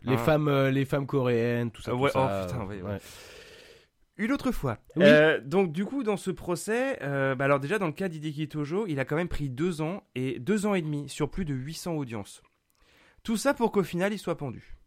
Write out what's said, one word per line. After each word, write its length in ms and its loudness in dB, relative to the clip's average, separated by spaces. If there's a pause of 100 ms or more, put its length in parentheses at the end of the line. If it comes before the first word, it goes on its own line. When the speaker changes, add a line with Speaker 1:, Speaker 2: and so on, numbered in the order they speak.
Speaker 1:
les 80 0
Speaker 2:
hein. 60 6
Speaker 1:
femmes, 300 4
euh, 220 4
les 140 2
femmes 220 -2
coréennes, 640 2
tout 100 -12
ça, 140 -4
Speaker 2:
Ouais, 160 4
Speaker 1:
tout 80 2
Speaker 2:
oh, 100 4
Speaker 1:
ça, 180 -2
Speaker 2:
putain, 160 -4
Speaker 1:
euh, 40 -6
Speaker 2:
ouais, 160 -10
ouais. 100 -6
Speaker 1:
ouais. 60 -4 (1200)
Speaker 2:
Une 120 -2
autre 220 0
fois. 240 -2 (200)
Speaker 1:
Oui. 100 6
Speaker 2:
Euh, 340 8
donc 320 0
du 140 -2
coup, 160 -4
dans 160 0
ce 120 -6
procès, 720 -4
euh, 320 0
bah 120 0
alors 140 4
déjà 180 -2
dans 80 0
le 60 0
cas 160 -4
d'Hideki 380 -6
Tojo, 400 -2
il 140 -2
a 60 -2
quand 100 -2
même 120 0
pris 200 -2
deux 320 -2
ans 220 -6 (120)
et, 240 -4
deux 280 0
ans 80 2
et 80 0
demi 260 -6
sur 220 -4
plus 160 -4
de 80 -4
huit 200 -8
cents 220 -6
audiences. 460 -8 (800)
Tout 160 -2
ça 160 2
pour 180 0
qu'au 100 4
final 300 0
il 60 -4
soit 180 -4
pendu. 400 -10 (100)